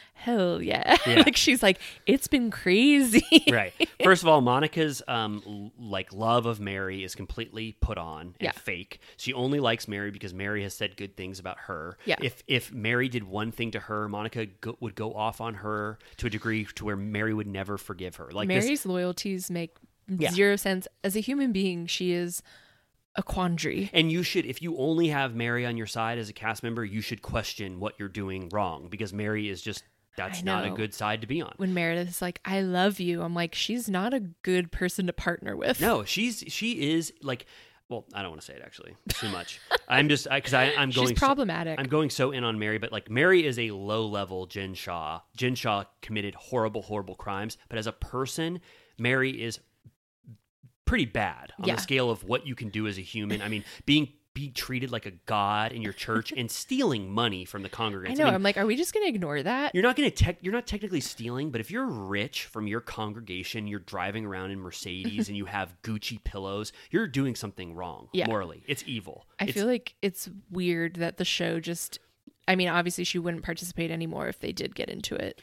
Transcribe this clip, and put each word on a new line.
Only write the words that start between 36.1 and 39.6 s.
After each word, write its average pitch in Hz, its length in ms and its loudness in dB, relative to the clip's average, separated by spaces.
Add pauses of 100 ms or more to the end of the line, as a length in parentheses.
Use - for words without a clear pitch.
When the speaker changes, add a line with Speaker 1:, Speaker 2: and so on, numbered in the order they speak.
Speaker 2:
she 160 460 0
is, 165 280 2
like, 131 260 -6 (420)
well, 117 160 -8 (100)
I 101 80 -6
don't 92 80 -6
wanna 78 120 -12
say 69 120 -16
it, 65 100 -16
actually, - 300 -18 (140)
too - 220 -4
much. 90 280 -8 (160)